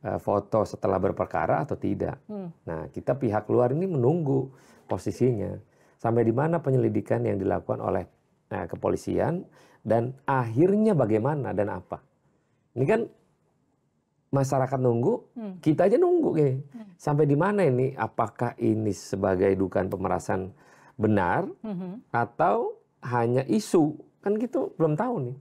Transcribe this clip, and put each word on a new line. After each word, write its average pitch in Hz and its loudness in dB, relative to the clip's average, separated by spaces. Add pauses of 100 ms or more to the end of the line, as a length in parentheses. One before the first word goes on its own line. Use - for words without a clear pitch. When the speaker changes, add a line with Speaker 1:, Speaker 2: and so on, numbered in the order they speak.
Speaker 1:
eh, 98 -6
foto 104 0
setelah 95 -2
berperkara 92 0
atau 151 -4
tidak? 95 -6
Speaker 2:
Hmm. 190 -10 (120)
Speaker 1:
Nah, 80 -8
kita - -4
pihak 107 -2
luar 120 2
ini 185 -2
menunggu 139 0 (360)
posisinya. 101 -2 (400)
Sampai 117 0
di 113 2
mana 156 0
penyelidikan 117 0
yang 101 0
dilakukan 98 -2
oleh, 95 -2 (440)
eh, 90 -6
kepolisian 98 -2 (360)
dan 117 0 (120)
akhirnya 160 2
bagaimana 113 0
dan 101 0
apa? 92 -10 (720)
Ini 127 0
kan 220 2 (1300)
masyarakat 135 0
nunggu, 127 2 (200)
Speaker 2:
Hmm. 208 -12
Speaker 1:
kita - 2
aja 254 4
nunggu 349 4
gini. 139 4 (160)
Speaker 2:
Hmm. 220 -18
Speaker 1:
Sampai 147 2
di 139 4
mana 190 2
ini? 127 0
Apakah 113 -4
ini 107 0
sebagai 98 2
dugaan 95 0
pemerasan 95 -4 (400)
benar 107 2 (160)
Speaker 2:
Mhm. 190 -10
Speaker 1:
atau 190 0 (240)
hanya 123 0
isu? 175 2 (240)
Kan 208 0
gitu 240 -4
belum 160 2
tahu 233 -2 (120)
nih. 127 -10